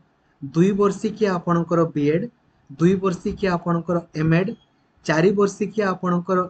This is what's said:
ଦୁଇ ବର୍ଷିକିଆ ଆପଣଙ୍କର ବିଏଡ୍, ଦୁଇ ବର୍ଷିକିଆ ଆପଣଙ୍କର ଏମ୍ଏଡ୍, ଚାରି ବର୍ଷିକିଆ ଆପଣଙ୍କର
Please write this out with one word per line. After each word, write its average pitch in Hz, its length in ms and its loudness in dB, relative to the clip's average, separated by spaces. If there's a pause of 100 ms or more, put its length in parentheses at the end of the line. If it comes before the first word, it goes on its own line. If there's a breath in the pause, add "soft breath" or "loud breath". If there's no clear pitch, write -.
(420)
ଦୁଇ 165 300 2
ବର୍ଷିକିଆ 202 640 0
ଆପଣଙ୍କର 170 540 0
ବିଏଡ୍, 156 400 0 (420)
ଦୁଇ 165 240 2
ବର୍ଷିକିଆ 190 580 -2
ଆପଣଙ୍କର 170 520 -2 (100)
ଏମ୍ଏଡ୍, 165 400 0 (520)
ଚାରି 165 260 2
ବର୍ଷିକିଆ 202 580 0
ଆପଣଙ୍କର 180 600 -2